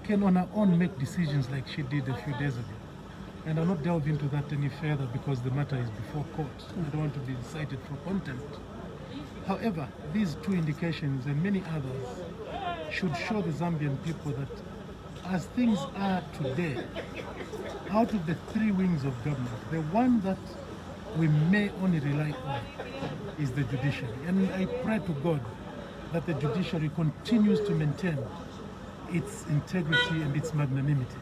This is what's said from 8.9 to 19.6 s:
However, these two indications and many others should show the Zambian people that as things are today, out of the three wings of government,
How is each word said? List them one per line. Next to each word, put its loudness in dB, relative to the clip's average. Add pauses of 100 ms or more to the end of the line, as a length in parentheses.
However, 0 (260)
these 2
two 2
indications 0
and 0
many 2
others -4 (840)
should 0
show 0
the 0
Zambian 0
people -4
that -4 (760)
as 2
things 4 (160)
are 2 (140)
today, 0 (1080)
out 4
of 2
the 2 (160)
three 4
wings 4
of 2 (100)
government, -2